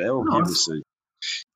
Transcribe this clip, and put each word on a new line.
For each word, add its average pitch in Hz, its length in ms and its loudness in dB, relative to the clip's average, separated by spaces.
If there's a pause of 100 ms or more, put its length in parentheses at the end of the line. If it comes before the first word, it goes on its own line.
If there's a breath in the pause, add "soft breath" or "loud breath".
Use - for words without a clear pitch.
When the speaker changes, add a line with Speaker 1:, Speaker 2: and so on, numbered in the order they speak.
Speaker 1:
É 107 100 0
horrível 120 280 2
Speaker 2:
Nossa. 123 120 2
Speaker 1:
isso 82 200 0
aí. 78 80 -4 (760 loud breath)